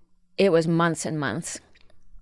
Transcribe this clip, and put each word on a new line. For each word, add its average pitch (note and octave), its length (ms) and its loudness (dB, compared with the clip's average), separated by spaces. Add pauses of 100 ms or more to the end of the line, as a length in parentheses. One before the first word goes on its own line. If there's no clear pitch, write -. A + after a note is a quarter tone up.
(400)
it G3 120 6
was E3 160 4
months E3+ 380 0
and D#3 140 -4
months. C#3 400 -6 (640)